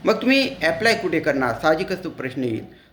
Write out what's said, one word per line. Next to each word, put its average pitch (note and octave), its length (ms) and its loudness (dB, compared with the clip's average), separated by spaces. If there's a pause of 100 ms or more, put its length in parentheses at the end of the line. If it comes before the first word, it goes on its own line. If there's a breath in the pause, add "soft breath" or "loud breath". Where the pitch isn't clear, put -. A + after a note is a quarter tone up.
मग A#3+ 160 2
तुम्ही C4 400 2
ॲप्लाय G#3+ 320 2
कुठे E3 260 0
करणार, C3 420 0
साहजिकच E3 420 0
तो E3 60 -6
प्रश्न C3 340 -6
येईल. A#2 280 -4 (220 loud breath)